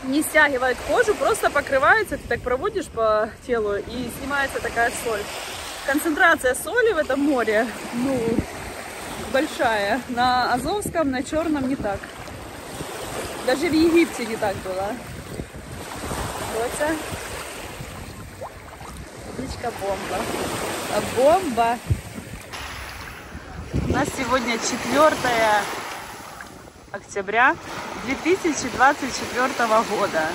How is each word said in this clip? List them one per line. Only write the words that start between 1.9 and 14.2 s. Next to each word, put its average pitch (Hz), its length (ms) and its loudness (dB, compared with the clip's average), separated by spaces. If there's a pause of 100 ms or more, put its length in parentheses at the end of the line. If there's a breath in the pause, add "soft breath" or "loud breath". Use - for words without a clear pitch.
ты - 100 -12
так 240 120 0
проводишь 302 460 -2
по 214 440 2 (180)
телу, 214 260 0
и 240 360 -6 (100)
снимается 277 400 -2
такая 233 320 0 (120)
соль. 208 200 0 (640)
Концентрация 277 680 4
соли 440 380 2
в 339 60 2
этом 277 200 0
море, 240 480 4 (280)
ну, 254 220 0 (1160)
большая. 247 680 2 (100)
На 247 440 4
Азовском, 320 560 0
на 254 140 -2
Чёрном 302 440 0
не 277 60 2
так. 202 240 -2 (1500)
Даже 285 220 2
в - 20 2
Египте 320 540 6